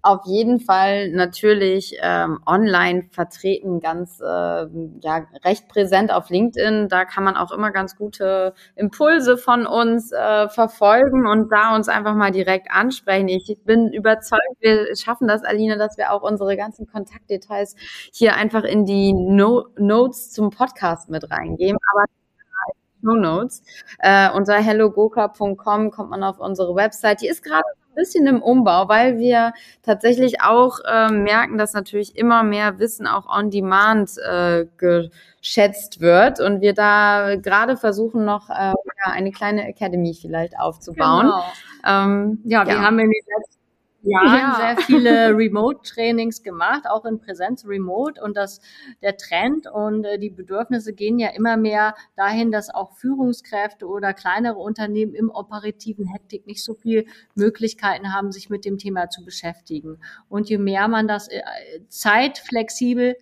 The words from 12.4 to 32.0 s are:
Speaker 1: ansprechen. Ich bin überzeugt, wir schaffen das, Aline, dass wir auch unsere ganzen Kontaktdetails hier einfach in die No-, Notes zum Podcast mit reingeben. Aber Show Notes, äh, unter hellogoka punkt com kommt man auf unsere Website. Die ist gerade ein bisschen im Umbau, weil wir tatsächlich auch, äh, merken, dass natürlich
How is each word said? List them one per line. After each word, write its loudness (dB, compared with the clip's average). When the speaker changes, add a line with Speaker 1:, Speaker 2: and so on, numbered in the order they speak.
Speaker 1:
ansprechen. 0
Ich -4
bin 4
überzeugt, 0
wir 2
schaffen -4
das, 0
Aline, 0
dass -4
wir -2
auch -2
unsere -2
ganzen -10
Kontaktdetails -10
hier 2
einfach -2
in 2
die 2
No-, 4
Notes 0
zum -2
Podcast -4
mit -8
reingeben. -4
Aber 2
Show 0
Notes, -2
äh, 6
unter 0
hellogoka 2
punkt -6
com -2
kommt -12
man -6
auf -4
unsere -4
Website. 0
Die -4
ist -6
gerade 0
ein -14
bisschen 2
im 2
Umbau, 4
weil 4
wir 2
tatsächlich 2
auch, 4
äh, 2
merken, 2
dass -2
natürlich -6